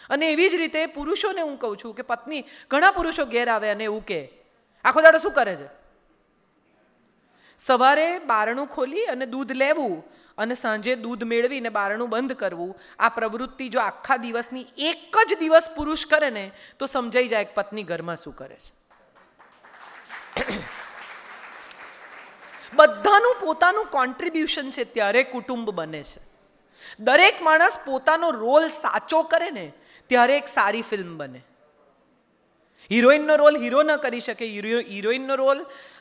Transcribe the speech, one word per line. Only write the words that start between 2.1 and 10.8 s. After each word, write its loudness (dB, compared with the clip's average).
ઘણા 6
પુરુષો -2
ઘેર -2
આવે 0
અને -2
એવું -6
કહે, -6
"આખો 4
દાડો 10
શું -2
કરે 0
છે?" -14
સવારે 4
બારણું -2
ખોલી -4
અને -4
દૂધ -8
લેવું -2
અને -4
સાંજે -4